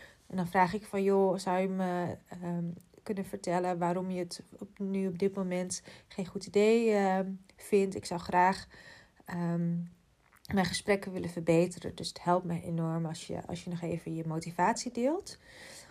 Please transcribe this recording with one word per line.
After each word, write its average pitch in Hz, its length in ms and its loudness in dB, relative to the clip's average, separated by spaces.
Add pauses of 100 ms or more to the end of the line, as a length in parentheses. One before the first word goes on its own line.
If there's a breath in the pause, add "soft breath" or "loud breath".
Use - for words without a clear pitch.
(320 loud breath)
En 185 60 -2
dan 175 80 2
vraag 185 280 4
ik 208 100 -4
van, 196 180 -2
"Joh, 196 360 6
zou 185 220 0
je 190 80 2
me, 180 480 -2 (120)
ehm, 175 360 -4 (380)
kunnen 196 220 -4
vertellen 180 540 -2
waarom 180 320 0
je 180 80 -4
het 175 240 -8 (160)
op, - 200 -16
nu 190 280 -2
op 175 120 -4
dit 196 160 0
moment 185 480 -4 (260 loud breath)
geen 185 180 -8
goed 185 200 -10
idee, 220 440 6
ehm, 190 400 4 (260)
vindt? 196 380 2
Ik 202 100 -8
zou 175 160 -4
graag, 180 480 4 (560 loud breath)
ehm, 170 500 0 (800)
mijn 190 120 4
gesprekken 196 460 -2
willen 175 160 -4
verbeteren. 170 680 0
Dus - 140 -8
het - 140 -14
helpt 180 220 2
mij 170 180 -4
enorm 165 440 -2
als 160 200 -8
je, - 200 -8
als 175 180 -8
je 175 60 -8
nog 175 100 -6
even 165 340 -6
je 160 120 -6
motivatie 175 640 -2
deelt." 285 460 -2 (520 loud breath)